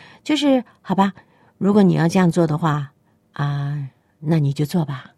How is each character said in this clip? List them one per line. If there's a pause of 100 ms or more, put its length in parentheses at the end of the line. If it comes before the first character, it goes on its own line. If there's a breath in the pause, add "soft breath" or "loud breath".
(240 loud breath)
就
是， (180 soft breath)
好
吧， (440 soft breath)
如
果
你
要
这
样
做
的
话， (400)
啊， (300)
那
你
就
做
吧，